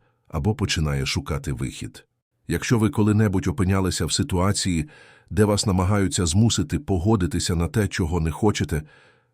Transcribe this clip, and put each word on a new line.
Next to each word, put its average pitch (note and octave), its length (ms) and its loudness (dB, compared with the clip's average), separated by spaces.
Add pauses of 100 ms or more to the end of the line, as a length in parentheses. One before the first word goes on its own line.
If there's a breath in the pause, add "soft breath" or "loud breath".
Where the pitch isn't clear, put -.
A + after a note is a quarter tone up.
(280)
або D#2+ 260 -2
починає D2 520 -2
шукати C#2+ 460 -4
вихід. A#1+ 540 -8 (420)
Якщо F2 300 0
ви G#2+ 120 4
коли-небудь G#2 560 2
опинялися F#2 600 0
в D2+ 60 -4
ситуації, F2+ 760 0 (420 loud breath)
де F#2 140 4
вас G2+ 220 2
намагаються F#2+ 600 2
змусити F#2 520 2
погодитися F2+ 800 0
на E2+ 120 0
те, G2+ 200 0
чого F2 320 -2
не D#2+ 100 0
хочете, D#2+ 520 0 (520 soft breath)